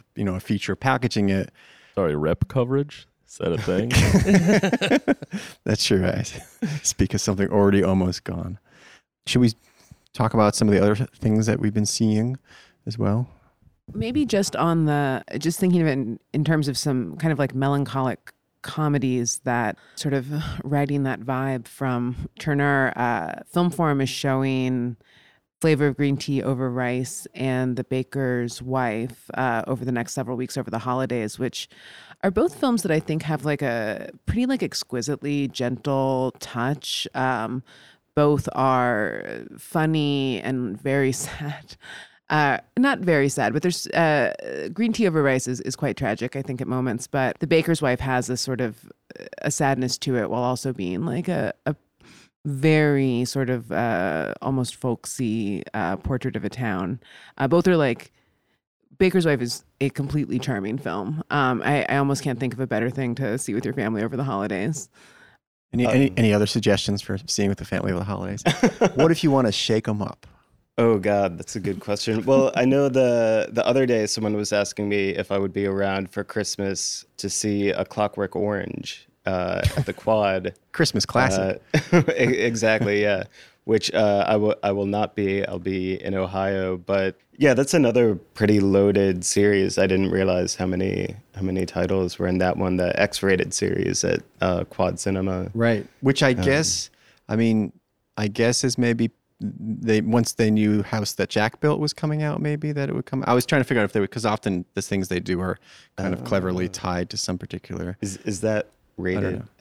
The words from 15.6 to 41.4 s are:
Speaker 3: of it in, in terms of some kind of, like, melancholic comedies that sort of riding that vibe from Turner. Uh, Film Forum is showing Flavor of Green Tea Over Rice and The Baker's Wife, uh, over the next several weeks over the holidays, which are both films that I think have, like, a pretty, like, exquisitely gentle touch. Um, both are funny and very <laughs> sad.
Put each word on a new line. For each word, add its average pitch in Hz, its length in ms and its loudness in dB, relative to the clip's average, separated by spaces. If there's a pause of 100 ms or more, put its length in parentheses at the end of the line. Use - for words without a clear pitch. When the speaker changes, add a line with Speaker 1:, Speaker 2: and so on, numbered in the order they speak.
Speaker 3:
of 160 40 4
it 147 60 4
in, 120 280 -4 (120)
in 147 120 0
terms 151 240 2
of 127 80 -2
some 123 400 -2
kind 160 160 0
of, 139 60 -2
like, 135 160 0
melancholic 135 800 -2 (300)
comedies 135 840 0
that 120 320 -2 (200)
sort 143 180 -2
of 131 120 -2 (360)
riding 143 400 0
that 131 180 -4
vibe 131 460 -4
from 123 600 -4 (100)
Turner. 143 580 2
Uh, 117 440 -2 (120)
Film 175 180 2
Forum 156 300 0
is 135 80 0
showing 131 880 -2 (640)
Flavor 147 280 4
of 131 80 -2
Green 139 200 2
Tea 139 260 -2
Over 131 280 -2
Rice 123 640 -4
and 127 420 -2
The 123 80 -4
Baker's 127 760 -2
Wife, 123 720 -4
uh, 120 320 0
over 123 180 -4
the 127 80 -2
next 117 200 -4
several 123 240 -6
weeks 127 200 -6
over 123 140 -6
the 110 80 -4
holidays, 123 600 -4
which - 300 -6 (540)
are 196 80 2
both 220 240 2
films 240 280 0
that 175 100 0
I 156 80 2
think 156 240 -2
have, 151 200 -4
like, 147 180 -2
a 110 480 -4 (160)
pretty, 247 200 0
like, 262 160 -2
exquisitely 143 840 -4
gentle 131 880 -2
touch. - 760 -6
Um, 127 500 -4 (500)
both 147 380 2
are 123 720 0 (340)
funny 143 840 0
and 123 400 -4
very 139 320 2
<laughs> - 0 -
sad. - 640 -10 (540)